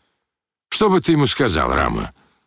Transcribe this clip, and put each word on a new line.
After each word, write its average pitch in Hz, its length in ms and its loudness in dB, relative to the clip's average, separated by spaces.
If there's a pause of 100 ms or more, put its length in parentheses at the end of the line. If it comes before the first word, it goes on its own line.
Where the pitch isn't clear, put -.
(680)
Что 220 200 0
бы 185 120 2
ты 165 120 2
ему 147 120 2
сказал, 78 480 0
Рама? 64 400 -4 (340)